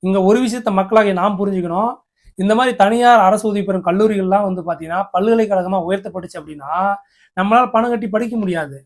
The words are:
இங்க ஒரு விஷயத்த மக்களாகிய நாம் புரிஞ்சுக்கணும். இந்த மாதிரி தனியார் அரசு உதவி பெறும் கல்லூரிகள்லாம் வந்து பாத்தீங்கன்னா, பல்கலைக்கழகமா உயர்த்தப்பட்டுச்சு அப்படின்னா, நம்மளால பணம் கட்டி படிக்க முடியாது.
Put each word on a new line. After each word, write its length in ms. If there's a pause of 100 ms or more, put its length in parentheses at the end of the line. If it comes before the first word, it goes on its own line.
இங்க 200
ஒரு 180
விஷயத்த 300
மக்களாகிய 440
நாம் 220
புரிஞ்சுக்கணும். 560 (460)
இந்த 160
மாதிரி 220
தனியார் 440
அரசு 260
உதவி 180
பெறும் 200
கல்லூரிகள்லாம் 640
வந்து 180
பாத்தீங்கன்னா, 360 (100)
பல்கலைக்கழகமா 720
உயர்த்தப்பட்டுச்சு 560
அப்படின்னா, 340 (640)
நம்மளால 340
பணம் 220
கட்டி 160
படிக்க 280
முடியாது. 500